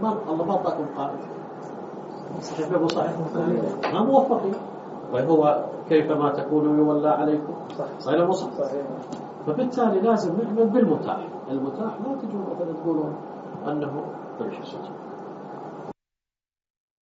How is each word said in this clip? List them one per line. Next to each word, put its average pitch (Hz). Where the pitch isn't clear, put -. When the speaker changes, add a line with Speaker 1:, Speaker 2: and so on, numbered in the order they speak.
Speaker 1:
ما، 220
الله 165
ما 202
أعطاكم -
قائد. -
صحيح -
ولا 175
مو 160
صحيح؟ -
ما 196
موفقين. 233
طيب 135
هو 151
كيف 156
ما 147
تكونوا 151
يولى 151
عليكم. 151
Speaker 2:
صح. -
Speaker 1:
صحيح 151
ولا 175
مو 185
صح؟ 131
Speaker 2:
صحيح. 139
Speaker 1:
فبالتالي 220
لازم 202
نعمل 220
بالمتاح. 202
المتاح 139
لا 277
تجوا 196
مثلًا 165
تقولون 151
أنه 147
طيب 110
شو -
اسمه. -